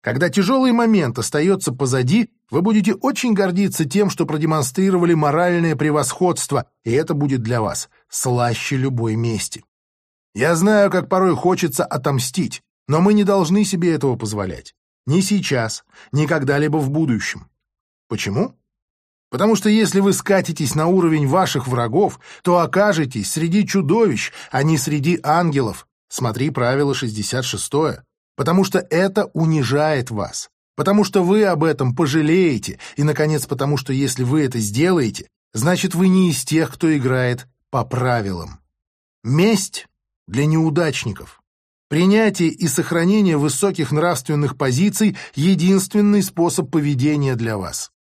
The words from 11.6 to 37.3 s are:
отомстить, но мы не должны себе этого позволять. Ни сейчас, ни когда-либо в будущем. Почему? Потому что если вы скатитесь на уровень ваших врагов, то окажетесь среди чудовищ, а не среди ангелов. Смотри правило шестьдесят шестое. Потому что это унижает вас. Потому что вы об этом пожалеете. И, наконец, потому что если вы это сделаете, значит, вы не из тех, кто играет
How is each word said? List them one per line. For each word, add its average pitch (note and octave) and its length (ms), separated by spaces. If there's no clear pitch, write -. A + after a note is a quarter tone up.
отомстить, C#3 760
но D3+ 100
мы G3+ 140
не G#3 100
должны G3 400
себе F3 300
этого C3 240
позволять. G#2 580
Ни D#3+ 160
сейчас, C#3+ 640
ни D3 140
когда-либо C#3+ 520
в C3+ 120
будущем. C#3 600
Почему? A#2 480
Потому G#3+ 260
что G3+ 140
если G3+ 320
вы G3 100
скатитесь F3+ 640
на D#3 120
уровень E3 400
ваших D3 380
врагов, B2+ 540
то F3 160
окажетесь D#3+ 720
среди E3+ 340
чудовищ, F3+ 680
а C3+ 120
не D#3+ 140
среди D3+ 460
ангелов. D3 640
Смотри B2 400
правило B2+ 440
шестьдесят A#2+ 520
шестое. C#3 580
Потому F3+ 280
что F#3 160
это F#3+ 540
унижает D3+ 760
вас. - 400
Потому G3+ 280
что F#3+ 200
вы G3+ 220
об E3 180
этом C#3+ 320
пожалеете. D#3 840
И, C#3+ 80
наконец, D3+ 420
потому C3+ 320
что - 160
если C3 300
вы D3 200
это B2+ 160
сделаете, B2 680
значит, F3+ 400
вы F#3 140
не F#3 240
из B2+ 120
тех, D#3 300
кто D#3 220
играет B2+ 520